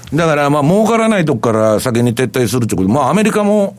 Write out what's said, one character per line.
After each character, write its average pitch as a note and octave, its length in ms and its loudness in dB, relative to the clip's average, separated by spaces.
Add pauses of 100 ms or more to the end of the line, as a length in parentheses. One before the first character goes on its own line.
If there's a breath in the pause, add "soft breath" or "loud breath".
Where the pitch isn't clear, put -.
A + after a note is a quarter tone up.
(140)
だ E3 120 0
か D#3 100 0
ら、 C#3+ 140 0
ま D3+ 100 0
あ、 - 20 0
儲 F#3+ 220 2
か A3+ 140 2
ら A3+ 100 0
な G#3+ 100 0
い E3+ 60 0
と D3+ 100 0
こ A2 60 -4
か A#2 120 0
ら A2 280 2
先 A#2+ 240 -2
に A#2+ 100 0
撤 B2 160 -2
退 B2+ 160 0
す G#2+ 120 -4
る A#2+ 60 -2
っ - 40 -2
て F#2+ 80 -4
こ F2 60 -2
と。 F#2+ 60 2
ま C#3 140 2
あ、 B2+ 80 0
ア D#3 40 0
メ G#3 100 2
リ A3 80 0
カ G#3+ 100 0
も G3+ 360 0